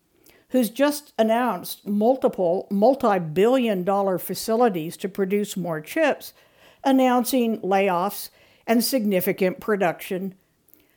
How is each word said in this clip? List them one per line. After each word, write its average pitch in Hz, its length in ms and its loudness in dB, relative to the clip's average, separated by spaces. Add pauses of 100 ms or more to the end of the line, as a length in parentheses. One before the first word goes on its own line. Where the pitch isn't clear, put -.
(520)
who's 254 180 2
just 285 500 -2
announced 220 640 -2
multiple 208 880 0
multi-billion 208 1120 2
dollar 196 340 0
facilities 196 800 -2
to 196 140 -6
produce 202 480 -2
more 165 240 -4
chips, - 500 -2 (540)
announcing 247 720 2
layoffs 190 720 0 (360)
and 233 160 4
significant 196 800 0
production 190 720 -2 (640)